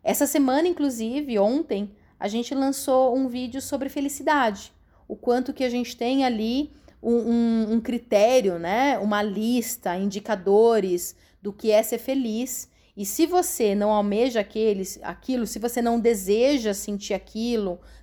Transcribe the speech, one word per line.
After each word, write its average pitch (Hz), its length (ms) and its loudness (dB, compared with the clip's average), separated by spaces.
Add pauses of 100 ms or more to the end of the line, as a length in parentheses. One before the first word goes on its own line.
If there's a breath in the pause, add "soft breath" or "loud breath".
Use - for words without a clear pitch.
Essa 262 220 0
semana, 285 420 2
inclusive, 262 720 -2
ontem, 208 580 0 (240 soft breath)
a - 80 -4
gente 233 280 -4
lançou 262 600 2
um 269 120 0
vídeo 254 340 -8
sobre 269 280 -6
felicidade. 277 840 -2 (360 soft breath)
O 214 80 -10
quanto 254 380 -2
que 277 100 -6
a 254 60 0
gente 240 280 -6
tem 262 260 0
ali 247 480 -2 (320 loud breath)
um, 233 120 0
um, 233 580 0
um 226 80 2
critério, 220 760 2
né? 220 420 0
Uma 208 220 0
lista, 214 760 -2
indicadores 196 1200 2 (260 soft breath)
do 202 100 -8
que 214 200 -2
é 214 120 6
ser 226 140 -4
feliz. 240 720 -4 (260 soft breath)
E 202 100 -6
se 311 220 0
você 320 480 2
não 208 160 2
almeja 214 480 2
aqueles, 202 640 -2
aquilo, 240 420 -4
se 214 140 -8
você 240 220 -4
não 233 180 2
deseja 220 720 2
sentir 202 400 -6
aquilo, 214 640 -4 (220 soft breath)